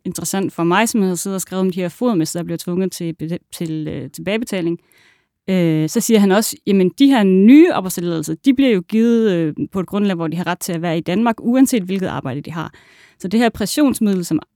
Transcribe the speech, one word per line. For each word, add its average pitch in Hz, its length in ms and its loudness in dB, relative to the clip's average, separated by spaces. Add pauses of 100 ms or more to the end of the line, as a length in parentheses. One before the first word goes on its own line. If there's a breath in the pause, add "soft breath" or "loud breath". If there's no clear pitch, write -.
interessant 185 480 -4
for 170 100 -4
mig, 190 260 2
som 226 120 0
har 185 140 0
siddet 190 200 -6
og 185 60 -6
skrevet 185 200 -6
om 190 100 0
de 180 100 -6
her 175 80 -4
fodermestre, 175 480 -2
der 175 60 -6
bliver 170 140 -8
tvunget 180 340 -4
til 165 220 -8
be-, 160 260 -8 (140)
til, 156 340 -8
øh, 135 240 -10
tilbagebetaling, 175 640 -4 (720 soft breath)
øh, 160 400 2
så 233 100 -2
siger 220 200 2
han 196 120 4
også, 214 240 0 (120)
jamen, 190 320 4
de 277 80 6
her 262 160 4
nye 220 500 8
opholdstilladelser, 170 640 -4 (100)
de 269 80 4
bliver 262 180 2
jo 185 180 2
givet, 226 420 2
øh, 165 220 0 (180)
på 196 80 -4
et 175 80 -4
grundlag, 202 280 -2
hvor 165 120 -4
de 160 100 -6
har 175 100 -4
ret 175 120 -4
til - 140 -8
at 160 80 -6
være 170 160 -2
i 170 40 -4
Danmark, 226 380 0
uanset 247 440 2
hvilket 185 240 -4
arbejde 139 340 -6
de 147 100 -12
har. 160 220 -10 (460 soft breath)
Så - 80 -10
det 196 120 0
her 240 100 4
pressionsmiddel, 214 760 0
som - 140 -2 (160)